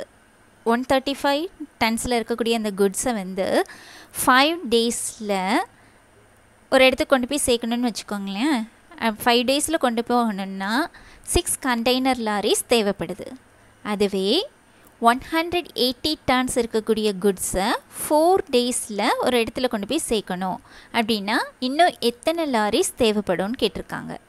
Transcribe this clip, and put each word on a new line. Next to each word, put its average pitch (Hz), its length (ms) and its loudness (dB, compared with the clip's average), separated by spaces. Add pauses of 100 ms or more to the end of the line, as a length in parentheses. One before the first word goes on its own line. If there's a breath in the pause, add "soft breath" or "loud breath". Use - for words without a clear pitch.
(760)
ஒன் 247 160 -2
தேர்ட்டி 269 320 0
ஃபைவ் 285 220 0 (380)
டன்ஸில் 233 360 0
இருக்கக்கூடிய 233 440 -2
அந்த 214 100 -2 (100)
குட்ஸை 196 400 0
வந்து 185 240 -4 (760 loud breath)
ஃபைவ் 277 360 6 (160)
டேஸில் 226 640 -2 (1300 soft breath)
ஒரு 269 140 6
இடத்துக்கு 262 260 2
கொண்டு 247 180 4
போய் 294 160 -2
சேர்க்கணும்னு 240 420 0
வச்சுக்கோங்களேன். 202 680 -4 (460)
அஹ், 220 180 -2
ஃபைவ் 240 260 4
டேஸில் 294 360 0
கொண்டு 240 260 0
போகணும்னா 196 600 -2 (600 loud breath)
சிக்ஸ் - 320 -2
கண்டெய்னர் 254 640 2
லாரிஸ் 208 420 0
தேவைப்படுது. 196 560 0 (680 soft breath)
அதுவே 196 360 0 (840 soft breath)
ஒன் - 100 2 (120)
ஹண்ட்ரட் 339 360 -2 (160)
எயிட்டி 262 280 -2 (180)
டன்ஸ் 254 300 0
இருக்கக்கூடிய 214 480 0 (160)
குட்ஸை 190 420 0 (340)
ஃபோர் 330 420 4 (120)
டேஸில் 233 500 0 (200)
ஒரு 254 180 2
இடத்துல 254 300 -4
கொண்டு 208 180 -6
போய் 311 200 -2
சேர்க்கணும் 190 500 -4 (380 loud breath)
அப்படின்னா, 214 380 0 (320)
இன்னும் 320 240 2 (180)
எத்தனை 320 360 -2 (100)
லாரிஸ் 214 360 0 (100)
தேவைப்படும்னு 202 640 0
கேட்டிருக்காங்க. 165 500 -6 (140)